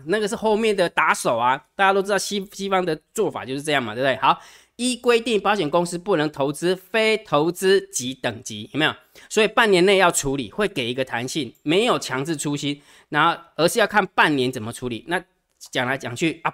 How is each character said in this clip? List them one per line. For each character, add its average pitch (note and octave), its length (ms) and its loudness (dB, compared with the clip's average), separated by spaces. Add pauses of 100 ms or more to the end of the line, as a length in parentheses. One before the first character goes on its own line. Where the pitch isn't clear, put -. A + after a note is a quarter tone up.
那 F3+ 120 0
个 G#3+ 80 -2
是 G3+ 80 -4
后 G#3+ 220 0
面 A3 180 2
的 F#3 140 0
打 D#3+ 260 2
手 D#3 220 -2
啊， B2 220 2 (180)
大 G3 80 0
家 F#3+ 80 6
都 G3 100 2
知 F#3+ 80 -2
道 G3+ 80 2
西-， F#3+ 360 -6
西 G3 160 -6
方 F#3 160 0
的 D#3+ 120 -2 (160)
做 G3 160 0
法 G#2 140 -8
就 A#2+ 100 -8
是 C#3 80 -6
这 D3+ 120 -2
样 C#3 100 2
嘛， G#2+ 100 -6
对 A#2+ 80 -6
不 C#3 60 0
对？ B2+ 100 2
好， D#3 220 4 (380)
依 B3 180 -4
规 A#3+ 240 2
定， A3+ 220 0
保 G3+ 120 2
险 F3+ 160 -2
公 F3 160 2
司 F3 120 -6
不 F3+ 180 -2
能 D3+ 160 0
投 C#3+ 180 -2
资 E3+ 240 0
非 A3 440 0
投 D#3+ 340 0
资 F#3+ 380 2
级 B2+ 240 -6
等 A2+ 300 -6
级， A2 280 -12
有 C3 60 -8
没 D#3 80 0
有？ C#3 100 -2 (320)
所 G#3+ 160 0
以 G#3 40 4
半 A3 220 2
年 F3+ 160 6
内 G3 120 6
要 F#3 120 6
处 C#3 280 -2
理， A#2+ 140 -6
会 G3+ 180 -2
给 A#2+ 200 -4
一 B2 40 -2
个 C3 100 -2
弹 B2 240 -6
性， C3 260 -6 (100)
没 E3+ 200 2
有 G3+ 160 0
强 B2+ 240 -4
制 E3 140 -4
出 D3 180 -4
清， C#3+ 240 -6 (300)
然 D3+ 180 2
后 E3 100 0 (180)
而 D#3+ 120 2
是 G3+ 120 0
要 G#3 60 4
看 G3+ 220 2
半 F#3+ 300 2
年 C3 120 0
怎 B2+ 140 -8
么 A2+ 80 -8
处 B2+ 160 -8
理。 A2+ 200 -8
那 F3 140 -2 (500)
讲 C3 140 -2
来 C3 120 -2
讲 A#2+ 180 -10
去 D#3 260 -2
啊， D3+ 120 -2